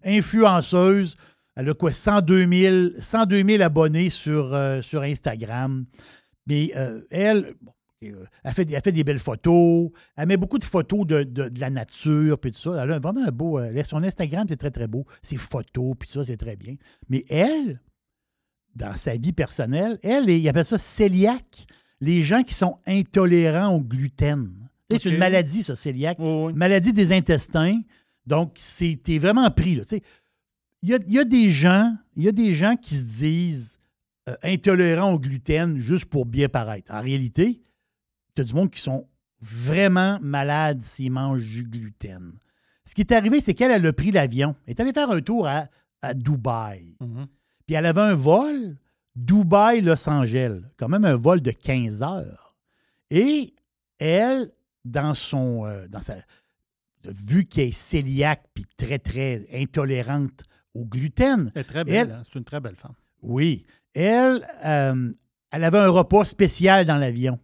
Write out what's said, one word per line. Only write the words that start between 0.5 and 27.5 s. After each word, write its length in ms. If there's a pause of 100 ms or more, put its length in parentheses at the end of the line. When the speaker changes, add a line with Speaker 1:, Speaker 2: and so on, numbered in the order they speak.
Speaker 1:
elle 140
a 60
quoi, 180
cent 280
deux 240
mille, 560
cent 260
deux 160
mille 200
abonnés 480
sur, 440
euh, 280
sur 200
Instagram. 800 (640)
Mais, 300
euh, 240 (100)
elle, 500
bon, 120 (320)
euh, 200 (200)
elle 80
fait, 180
elle 120
fait 100
des 120
belles 140
photos. 720 (260)
Elle 120
met 80
beaucoup 220
de 60
photos 420
de, 180
de, 240
de 120
la 100
nature 680
puis 140
tout 60
ça. 240
Elle 100
a 60
vraiment 280
un 60
beau, 260
euh, 260
son 180
Instagram, 460
c'est 80
très, 140
très 160
beau. 200 (160)
Ses 160
photos 600
puis 100
tout 60
ça, 100
c'est 120
très 200
bien. 200 (320)
Mais 200
elle, 520 (960)
dans 200
sa 220
vie 160
personnelle, 680
elle, 260
il 200
appelle 160
ça 140
cœliaque, 880 (340)
les 220
gens 200
qui 120
sont 220 (100)
intolérants 880
au 60
gluten. 720 (380)
Tu 60
sais, 80
c'est 40
Speaker 2:
Ok. 60
Speaker 1:
une 60
maladie, 420
ça, 140
cœliaque. 440
Speaker 2:
Oui, 260
oui. 80
Speaker 1:
Maladie 380
des 200
intestins. 680 (460)